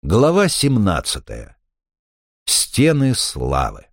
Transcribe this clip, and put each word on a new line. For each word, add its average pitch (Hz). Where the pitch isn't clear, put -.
Глава 151
семнадцатая. 90
Стены 135
славы. 65